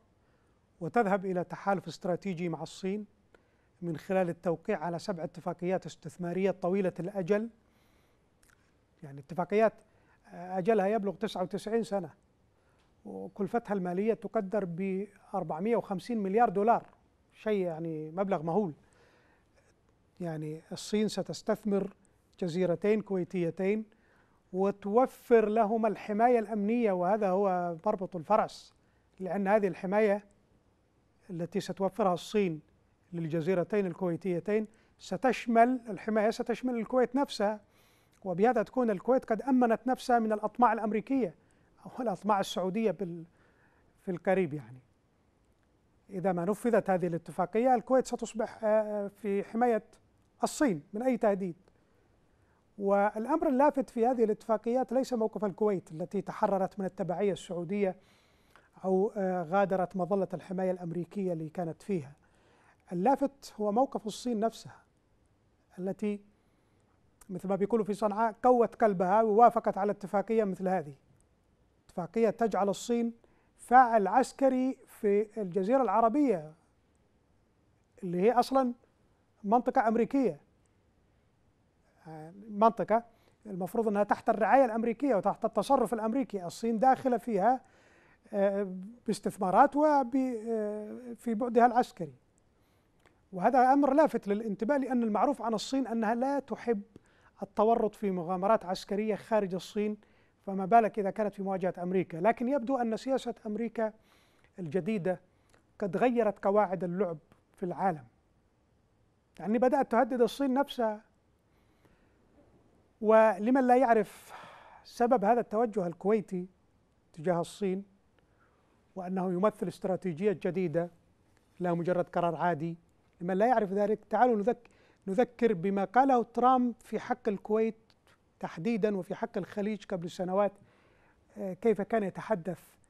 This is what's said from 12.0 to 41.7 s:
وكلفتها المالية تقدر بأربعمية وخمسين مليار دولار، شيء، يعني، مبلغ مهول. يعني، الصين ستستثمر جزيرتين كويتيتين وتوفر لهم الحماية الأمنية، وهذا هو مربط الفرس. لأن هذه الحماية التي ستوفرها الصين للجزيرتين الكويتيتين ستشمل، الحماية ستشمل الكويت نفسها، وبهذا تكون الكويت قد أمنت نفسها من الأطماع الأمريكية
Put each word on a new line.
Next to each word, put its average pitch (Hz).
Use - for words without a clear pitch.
وكلفتها 196
المالية 190
تقدر 196
بأربعمية 190
وخمسين 202
مليار 214
دولار، 202
شيء، 214
يعني، 160
مبلغ 185
مهول. 165
يعني، 156
الصين 208
ستستثمر 196
جزيرتين 180
كويتيتين 190
وتوفر 208
لهم 220
الحماية 220
الأمنية، 214
وهذا 185
هو 180
مربط 190
الفرس. 190
لأن 190
هذه 202
الحماية 202
التي 175
ستوفرها 190
الصين 170
للجزيرتين 170
الكويتيتين 175
ستشمل، 233
الحماية 214
ستشمل 247
الكويت 240
نفسها، 214
وبهذا 208
تكون 240
الكويت 233
قد 220
أمنت 247
نفسها 247
من 220
الأطماع 214
الأمريكية 220